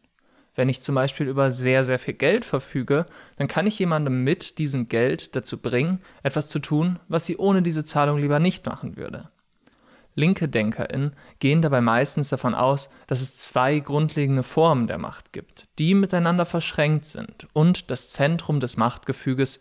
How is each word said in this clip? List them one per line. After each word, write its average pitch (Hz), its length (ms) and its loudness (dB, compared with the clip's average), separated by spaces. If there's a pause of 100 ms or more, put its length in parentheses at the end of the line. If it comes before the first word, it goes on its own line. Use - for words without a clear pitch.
(560)
Wenn 127 120 0
ich 131 140 -2
zum 139 140 -2
Beispiel 135 320 0
über 135 240 2
sehr, 127 320 2
sehr 127 160 0
viel - 160 -6
Geld 190 280 2
verfüge, 139 600 -2 (320)
dann 139 100 -2
kann 170 200 -2
ich 214 100 -2
jemandem 151 460 0
mit - 340 -2
diesem 135 300 -2
Geld 127 480 0
dazu - 260 -6
bringen, 131 400 0 (220)
etwas 143 260 -2
zu - 80 -4
tun, 160 400 0 (100)
was 160 200 0
sie 170 100 -4
ohne 190 240 4
diese 156 240 0
Zahlung 147 320 2
lieber 143 220 2
nicht 180 260 0
machen - 320 -10
würde. - 320 -12 (840)
Linke 160 320 0
DenkerInnen 123 680 -2 (240)
gehen 151 240 4
dabei 139 180 2
meistens 123 480 2
davon 127 240 -2
aus, 139 380 0 (160)
dass 127 120 -2
es 131 160 -2
zwei 135 440 0
grundlegende 143 640 0
Formen 156 420 2
der 87 140 -4
Macht - 340 -12
gibt, - 340 -16 (120)
die 170 160 4
miteinander 180 500 2
verschränkt 156 600 0
sind - 460 -14
und 170 380 4
das - 220 -4
Zentrum 151 480 0
des 123 180 -2
Machtgefüges 127 840 -2